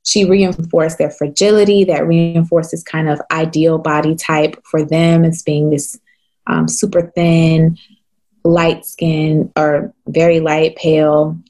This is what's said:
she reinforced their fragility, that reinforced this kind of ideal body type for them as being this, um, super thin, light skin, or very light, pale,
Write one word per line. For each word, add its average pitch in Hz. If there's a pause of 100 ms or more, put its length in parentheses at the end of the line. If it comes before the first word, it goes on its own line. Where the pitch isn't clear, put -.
she 202
reinforced 175
their 151
fragility, 202
that 175
reinforced 165
this 165
kind 160
of 147 (120)
ideal 160
body 151
type 156
for 156
them 165
as 165
being 151
this, 143 (460)
um, 165
super -
thin, 165 (680)
light 165
skin, 156
or 151 (160)
very 165
light, 160
pale, 156 (140)